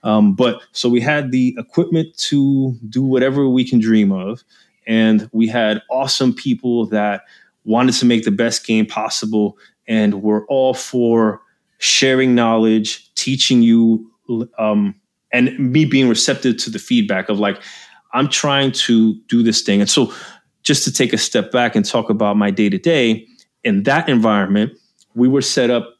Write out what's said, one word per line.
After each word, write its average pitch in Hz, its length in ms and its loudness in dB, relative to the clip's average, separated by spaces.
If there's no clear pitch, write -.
Um, 107 320 2
but 117 260 0
so - 160 -4
we 120 120 2
had 139 320 -2
the 127 260 2
equipment 160 600 -2
to 135 580 0
do 123 140 -4
whatever 135 460 2
we 127 200 0
can 123 120 2
dream 107 320 4
of. 95 320 -8
And 110 460 2
we 113 160 2
had 110 420 -2
awesome 131 420 -2
people 120 540 -2
that 104 360 -4
wanted 117 320 2
to 123 100 0
make 117 180 2
the 110 60 0
best 113 360 -2
game 110 200 0
possible 107 680 -4
and 104 340 0
were 107 240 0
all 131 280 0
for 117 680 0
sharing 131 580 2
knowledge, 113 760 0
teaching 131 480 0
you, 113 480 2
um, 104 360 0
and 123 260 0
me 139 280 2
being 135 220 2
receptive 113 500 0
to - 120 -8
the 110 80 -10
feedback 101 500 -2
of 104 120 -2
like, 101 200 -2
"I'm 135 140 0
trying 139 440 0
to 110 420 2
do 117 140 2
this 113 200 0
thing." 101 180 0
And 101 100 0
so 127 220 0
just - 220 0
to 131 80 -4
take - 200 -2
a 113 60 -2
step - 320 -2
back 120 240 0
and 104 100 2
talk 113 260 -4
about 104 260 0
my 104 160 0
day-to-day, 113 760 0
in 101 200 0
that 151 240 0
environment, 107 640 2
we 123 140 2
were 135 140 2
set 123 280 0
up 117 300 -2